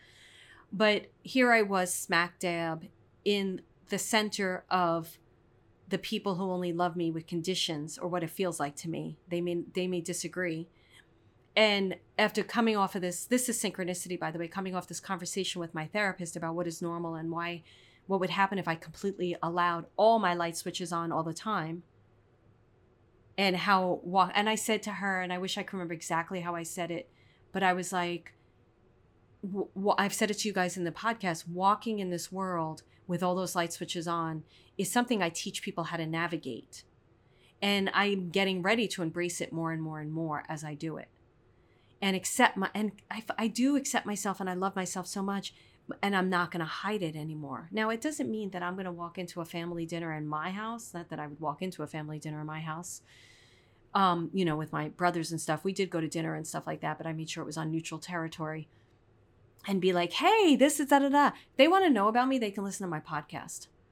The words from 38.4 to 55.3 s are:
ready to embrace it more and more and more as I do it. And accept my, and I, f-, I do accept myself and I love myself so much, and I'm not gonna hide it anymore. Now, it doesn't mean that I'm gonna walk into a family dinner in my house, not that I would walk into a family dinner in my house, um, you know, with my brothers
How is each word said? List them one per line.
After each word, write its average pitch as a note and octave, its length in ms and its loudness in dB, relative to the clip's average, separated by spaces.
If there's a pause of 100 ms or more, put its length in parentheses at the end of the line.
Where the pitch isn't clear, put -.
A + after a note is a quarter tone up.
ready G#3+ 260 4
to F#3 140 -4
embrace E3+ 380 -2
it - 120 -6
more E3 200 -2
and D#3+ 100 -4
more D#3 180 -6
and D3+ 100 -6
more D#3 380 -4
as D#3 160 -8
I D3+ 100 -8
do D#3 220 -6
it. - 120 -12 (920)
And G3 140 2
accept - 400 2
my, F#3+ 180 -2
and G#3 180 -2 (180)
I, G#3+ 80 -6
f-, - 180 -8
I A3 100 0
do C4 300 2
accept C4+ 300 0
myself G3+ 340 -4
and F#3 80 -4
I F3+ 60 -2
love F#3+ 200 -2
myself F#3 320 -4
so G3+ 160 -6
much, G3 300 -4 (500)
and G3+ 140 2
I'm F#3 140 4
not F3 200 2
gonna E3 140 -4
hide G3 380 -4
it D#3 120 -4
anymore. D3+ 560 -8
Now, A3 200 0
it A3+ 100 -2
doesn't D4 300 -2
mean G#3+ 200 -2
that F3+ 120 -6
I'm F3+ 120 -2
gonna F#3 180 -6
walk E3+ 260 -10
into F3 240 -6
a - 20 -4
family E3+ 400 -6
dinner E3 300 -4
in D3+ 120 -4
my D3+ 240 -4
house, A3 440 -8
not E3+ 160 -10
that D#3 100 -8
I D3+ 60 -8
would D3 140 -12
walk D3 200 -4
into F#3 220 -6
a D3+ 40 -6
family D3+ 320 -8
dinner D3+ 220 -8
in D3+ 60 -6
my D#3 140 -8
house, D#3+ 420 -8 (920)
um, F3 400 4
you F#3+ 140 4
know, D#3 100 4
with D#3 160 -4
my D3+ 160 -2
brothers E3 420 2